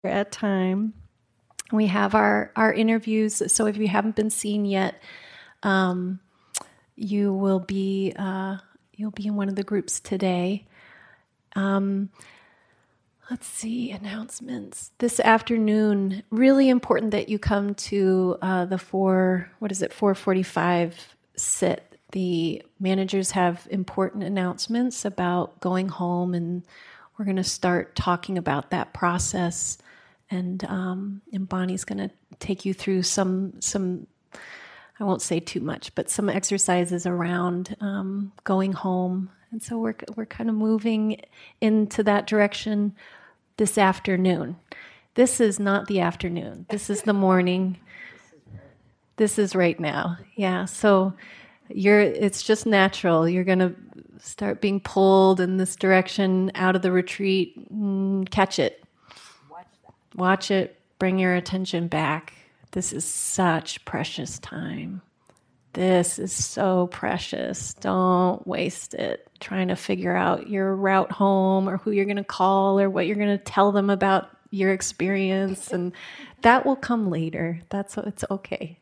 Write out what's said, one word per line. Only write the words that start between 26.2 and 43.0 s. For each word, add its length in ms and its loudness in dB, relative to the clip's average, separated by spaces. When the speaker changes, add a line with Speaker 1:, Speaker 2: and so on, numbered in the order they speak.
Speaker 1:
and 300 -4
we're 80 -6
gonna 180 0
start 520 -2
talking 420 -2
about 340 -2
that 220 -4
process. 840 -2
And, 340 -4
um, 560 -6
and 160 -4
Bonnie's 360 -4
gonna 260 -6
take 260 -6
you 80 -2
through 300 -2
some, 580 0
some, 460 -4
I 40 -6
won't 180 0
say 180 0
too 200 -6
much, 360 -8
but 140 -4
some 200 0
exercises 760 0
around, 760 -2
um, 500 -6
going 300 0
home. 560 -2
And 100 -10
so 180 -8
we're, 160 -4
we're 120 -8
kind 220 -4
of 60 0
moving 680 0
into 420 2
that 240 2
direction 680 0